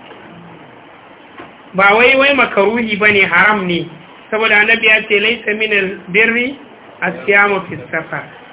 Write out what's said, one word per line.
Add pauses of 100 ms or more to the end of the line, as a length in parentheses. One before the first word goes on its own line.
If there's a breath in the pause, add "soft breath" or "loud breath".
(1700)
Ba
wai,
wai
makaruhi
ba
ne,
haram
ne. (420)
Saboda
Annabi
ya
ce,
"Laisa
minal (100)
birri (440)
asiyamu
fi (140)
safar." (300)